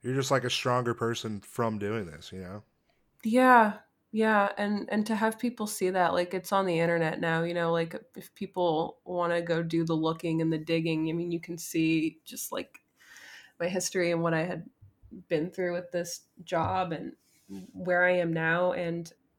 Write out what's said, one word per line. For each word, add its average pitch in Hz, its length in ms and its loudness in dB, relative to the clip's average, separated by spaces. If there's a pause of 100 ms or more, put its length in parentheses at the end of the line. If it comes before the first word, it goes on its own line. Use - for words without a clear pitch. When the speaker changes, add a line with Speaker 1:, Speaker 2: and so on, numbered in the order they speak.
Speaker 1:
you're 127 120 -4
just, 131 160 0
like, 131 140 4
a 123 60 0
stronger 123 440 0
person 113 460 -2
from 110 380 -2
doing 104 280 -2
this, 78 240 -16
you 92 100 -12
know? 95 220 -12 (640)
Speaker 2:
Yeah. 233 540 6 (340)
Yeah. 214 460 4
And, 202 340 -2
and 214 140 0
to 220 100 0
have 220 220 0
people 240 280 -4
see 190 240 -2
that, 180 220 2
like, 180 220 0
it's 185 180 -4
on 196 140 2
the 170 120 2
internet 165 420 2
now, 165 220 0
you 170 120 -2
know, 170 180 0
like, 165 240 -2 (180)
if - 200 -16
people 175 720 -2
wanna 175 340 0
go 165 220 0
do 165 220 0
the 165 100 0
looking 160 480 0
and 160 100 2
the 156 60 0
digging, 160 500 0
I 160 60 -2
mean, 170 180 -2
you 175 80 -4
can 170 160 -10
see 160 680 -2
just, - 260 -10
like, - 280 -10 (800)
my 170 80 -2
history 180 460 0
and 165 100 0
what 165 120 2
I 160 100 0
had 180 240 -8 (600)
been 165 220 0
through 180 220 -4
with 175 180 -6
this 170 300 -6 (240)
job 180 480 -2
and - 200 -8 (600)
where 180 320 2
I 180 140 6
am 170 160 2
now. 165 380 2
And 170 380 -4 (280)